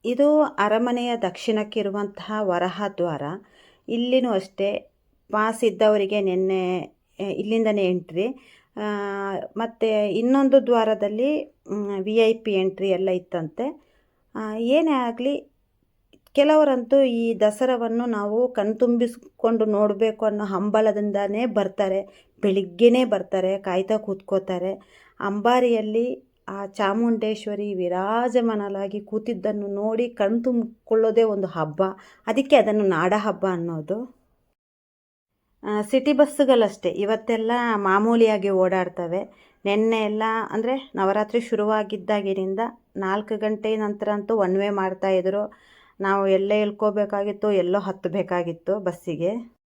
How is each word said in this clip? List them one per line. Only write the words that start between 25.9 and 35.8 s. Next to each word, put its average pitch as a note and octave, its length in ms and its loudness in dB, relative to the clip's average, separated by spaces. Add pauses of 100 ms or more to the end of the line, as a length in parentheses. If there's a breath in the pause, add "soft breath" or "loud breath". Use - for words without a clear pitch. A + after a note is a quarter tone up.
ಆ G3 180 -10
ಚಾಮುಂಡೇಶ್ವರಿ G#3 1080 -2
ವಿರಾಜಮಾನಳಾಗಿ G3+ 1300 -2
ಕೂತಿದ್ದನ್ನು G#3 680 -6
ನೋಡಿ G#3+ 420 -2
ಕಣ್ತುಂಬ್ಕೊಳ್ಳೋದೇ A3+ 1120 0
ಒಂದು G3+ 240 0
ಹಬ್ಬ. D#3 360 -4 (440 loud breath)
ಅದಕ್ಕೆ C4+ 300 2
ಅದನ್ನು G#3+ 280 2
ನಾಡ F#3 320 2
ಹಬ್ಬ G3+ 360 -2
ಅನ್ನೋದು. E3+ 720 -6 (1400)
ಆ, G#3 200 -2